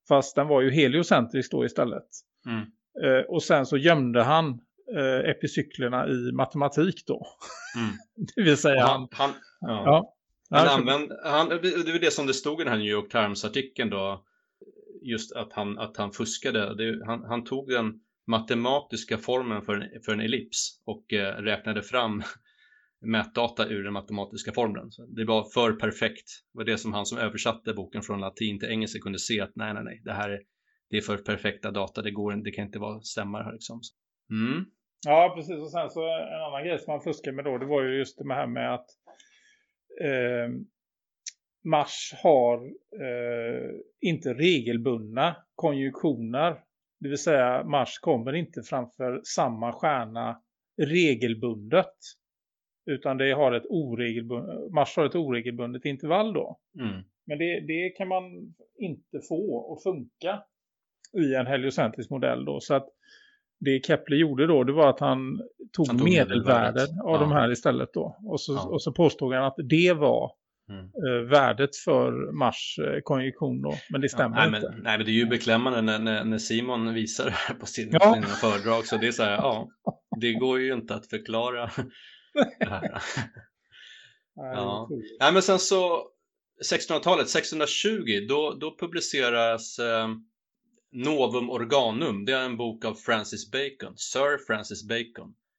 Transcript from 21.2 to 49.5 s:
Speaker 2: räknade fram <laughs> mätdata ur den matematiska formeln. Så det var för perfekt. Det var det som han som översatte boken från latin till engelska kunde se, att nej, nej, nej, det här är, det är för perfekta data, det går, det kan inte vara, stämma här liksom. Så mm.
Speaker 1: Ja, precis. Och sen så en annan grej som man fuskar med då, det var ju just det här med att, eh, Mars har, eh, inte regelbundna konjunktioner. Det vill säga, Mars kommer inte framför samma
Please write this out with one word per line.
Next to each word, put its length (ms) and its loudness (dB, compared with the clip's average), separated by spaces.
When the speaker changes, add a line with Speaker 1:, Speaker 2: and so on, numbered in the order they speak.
Speaker 2:
räknade 480 -4
fram 400 -2
<laughs> 400 -20
mätdata 640 -2
ur 160 -4
den 100 -6
matematiska 600 -8
formeln. 380 -4
Så 140 -20
det 200 -6
var 180 2
för 200 4
perfekt. 560 -4
Det 40 -20
var 80 -8
det 120 0
som 160 -6
han 120 -4
som 120 -8
översatte 560 -2
boken 280 -10
från 180 -6
latin 400 -4
till 100 -8
engelska 300 -4
kunde 200 -8
se, 220 -2
att 140 -8
nej, 180 -6
nej, 100 -8
nej, 220 -14
det 80 -8
här 160 -4
är, 100 -8
det 80 -4
är 40 -2
för 160 -4
perfekta 540 -4
data, 300 -6
det 100 -6
går, 320 -6
det 80 -8
kan 140 -8
inte 140 -12
vara, 220 -10
stämma 420 -8
här 100 -10
liksom. 280 -16
Så 120 -20
mm. 360 -2
Speaker 1:
Ja, 280 6
precis. 220 -10
Och 140 -10
sen 180 -4
så 140 -8
en 440 -4
annan 180 -8
grej 140 -4
som 140 -8
man 80 -6
fuskar 300 -6
med 140 -8
då, 120 -2
det 80 -8
var 180 2
ju 140 -2
just 200 -4
det 160 -6
här 140 -2
med 260 -4
att, 140 -8
eh, 480 0
Mars 440 0
har, 320 6
eh, 680 -4
inte 320 -2
regelbundna 1040 0
konjunktioner. 1000 -2
Det 100 -8
vill 80 -2
säga, 460 2
Mars 360 -2
kommer 360 0
inte 280 -6
framför 600 -6
samma 500 -2